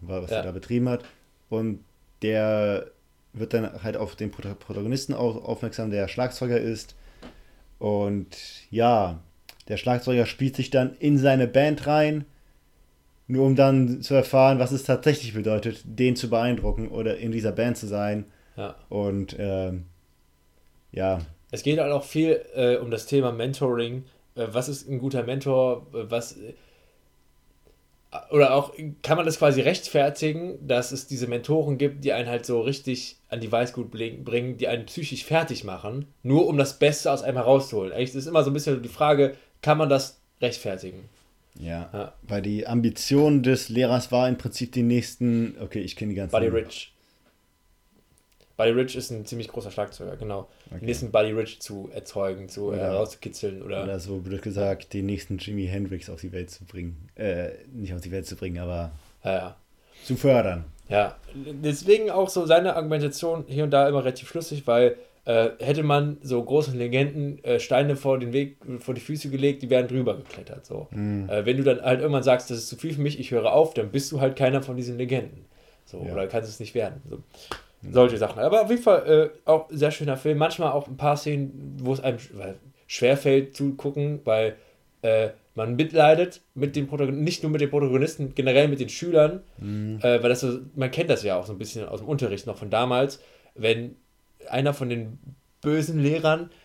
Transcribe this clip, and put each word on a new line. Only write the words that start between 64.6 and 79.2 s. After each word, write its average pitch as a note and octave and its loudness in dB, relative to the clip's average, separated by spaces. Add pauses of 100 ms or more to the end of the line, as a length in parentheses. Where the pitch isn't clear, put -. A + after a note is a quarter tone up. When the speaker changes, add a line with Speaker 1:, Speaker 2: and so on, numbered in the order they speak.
Speaker 2:
weil, A#2+ 6 (300)
äh, A#2 2
hätte D3 0
man D3 2
so B2+ 0
großen C3 0
Legenden, C#3+ -2
äh, A#2+ 2
Steine C#3 2
vor C3+ 0
den A#2+ -4
Weg, C#3 -2 (220)
vor B2 -6
die B2 -8
Füße D3+ -8
gelegt, C#3 0
die B2 -8
wären B2+ 4
drüber B2 0
geklettert, - -16
so. - -10
Speaker 1:
Mhm. G#2 -4
Speaker 2:
Äh, G#2 -2
wenn B2 2
du C#3 0
dann B2+ 4
halt B2+ 2
irgendwann C#3+ 2
sagst, B2+ 4
„Das A#2+ -4
ist A2+ -10
zu - -12
viel D#3+ -6
für C#3 -4
mich, C#3+ -2
ich B2 -8
höre A2 2
auf“, B2 4
dann G#2 -2
bist C#3 -4
du C#3+ -4
halt C3+ 0
keiner C3+ 2
von C3 -8
diesen B2 -8
Legenden. A#2+ -4 (400)
So, F2+ -14
Speaker 1:
Ja. F2 -8
Speaker 2:
oder F#2+ -2
kannst A2+ -4
es G#2+ -16
nicht G#2+ -12
werden. G#2+ -4
So. - -12 (640)
Speaker 1:
Mhm. F#2+ -12
Speaker 2:
Solche B2 8
Sachen. G#2 -2
Aber E3+ 6
auf G3+ 0
jeden A#3+ 2
Fall, D#3 6 (120)